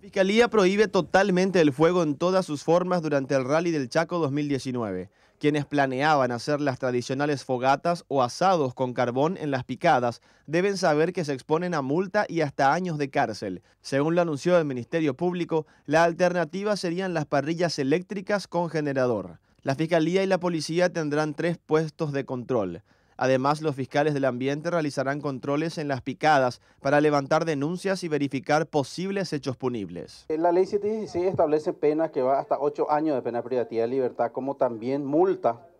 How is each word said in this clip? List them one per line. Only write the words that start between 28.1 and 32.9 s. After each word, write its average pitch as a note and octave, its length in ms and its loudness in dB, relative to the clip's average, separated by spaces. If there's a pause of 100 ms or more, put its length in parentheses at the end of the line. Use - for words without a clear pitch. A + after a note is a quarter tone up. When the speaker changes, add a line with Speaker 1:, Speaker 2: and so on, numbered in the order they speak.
Speaker 1:
posibles F#3 640 -4
hechos C#3 240 -6
punibles. G2 720 -8
Speaker 2:
La E3 240 2
ley F#3 140 4
siete G3+ 220 -2
dieciséis F#3+ 360 -4
establece E3 480 0
pena D#3 380 0
que D#3 100 -4
va C3 180 2
hasta C#3 220 -2
ocho D3 300 -2